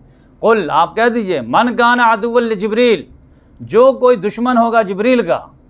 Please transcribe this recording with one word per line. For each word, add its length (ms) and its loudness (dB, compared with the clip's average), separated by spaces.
कुल, 300 0
आप 240 0
कह 140 2
दीजिए, 340 -4
मन 320 0
कान 260 2
अदुव्वल 540 0
जिब्रील, 500 0
जो 360 2
कोई 220 2
दुश्मन 400 -2
होगा 280 2
जिब्रील 380 0
का, 140 -2